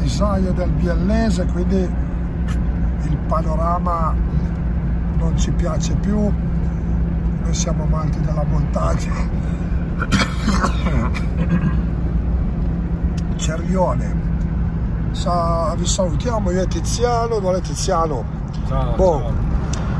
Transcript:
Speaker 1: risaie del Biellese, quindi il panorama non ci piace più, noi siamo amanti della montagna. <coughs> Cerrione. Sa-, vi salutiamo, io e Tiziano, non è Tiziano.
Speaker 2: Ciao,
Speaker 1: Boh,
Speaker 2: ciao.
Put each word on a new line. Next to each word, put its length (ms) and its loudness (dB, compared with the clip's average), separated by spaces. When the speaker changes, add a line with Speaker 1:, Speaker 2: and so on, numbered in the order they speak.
Speaker 1:
risaie 500 2
del 200 0
Biellese, 720 2
quindi 320 2
il 140 0
panorama 880 0
non 200 2
ci 140 2
piace 440 0
più, 220 2
noi 1400 0
siamo 300 0
amanti 380 0
della 240 0
montagna. 680 0
<coughs> 1700 0
Cerrione. 920 0
Sa-, 680 0
vi 80 0
salutiamo, 680 0
io 100 2
e 60 0
Tiziano, 720 0
non 160 0
è 60 -2
Tiziano. 640 -2
Speaker 2:
Ciao, 280 0
Speaker 1:
Boh, 240 4
Speaker 2:
ciao. 140 -2